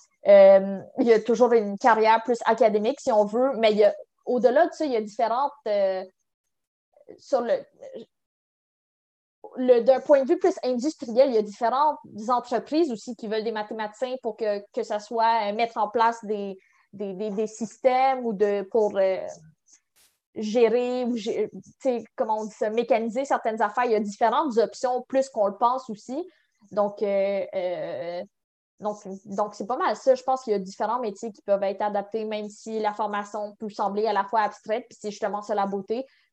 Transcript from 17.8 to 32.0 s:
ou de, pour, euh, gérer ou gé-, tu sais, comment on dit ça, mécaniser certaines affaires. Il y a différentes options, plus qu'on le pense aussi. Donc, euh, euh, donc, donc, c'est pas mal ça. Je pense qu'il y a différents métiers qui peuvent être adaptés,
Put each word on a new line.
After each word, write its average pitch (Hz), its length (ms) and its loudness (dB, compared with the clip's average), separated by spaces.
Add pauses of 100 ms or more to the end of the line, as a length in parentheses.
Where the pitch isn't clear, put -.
ou 233 60 -2
de, 202 300 0
pour, 208 360 -2
euh, 190 200 0 (1160)
gérer 247 680 2
ou 240 140 -2
gé-, 208 340 -4
tu - 200 -18 (100)
sais, 240 220 -2 (120)
comment 220 240 -4
on 220 60 -6
dit 208 100 -14
ça, 220 140 -4
mécaniser 233 560 -2
certaines 226 360 -2
affaires. 247 240 0
Il 240 60 -2
y 214 40 4
a 208 40 2
différentes 226 580 0
options, 247 520 -2
plus 262 200 0
qu'on 208 180 0
le 196 100 -6
pense 254 320 -2
aussi. 254 360 -10 (460)
Donc, 202 300 -2
euh, 196 420 -2 (100)
euh, 170 680 -8 (580)
donc, 208 180 -8 (280)
donc, 208 280 -6
c'est 196 140 -10
pas 254 100 -4
mal 311 200 -2
ça. 262 180 2
Je 254 80 -6
pense 262 200 -2
qu'il 220 100 -4
y - 20 2
a 202 40 -2
différents 208 400 -6
métiers 220 340 -8
qui - 80 -20
peuvent 196 220 -2
être 196 180 -4
adaptés, 208 420 -4